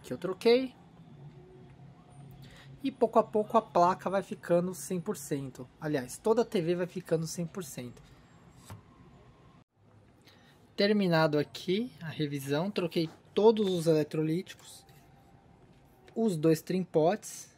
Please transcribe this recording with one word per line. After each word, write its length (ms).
que 80
eu 60
troquei. 580
E 80
pouco 260
a 60
pouco 340
a 40
placa 460
vai 140
ficando 500
cem 280
por 160
cento. 520
Aliás, 360
toda 260
a 20
T 160
V 160
vai 100
ficando 400
cem 180
por 200
cento. 360
Terminado 600
aqui 540
a 80
revisão, 640
troquei 400
todos 340
os 200
eletrolíticos. 1000
Os 220
dois 260
trimpotes. 960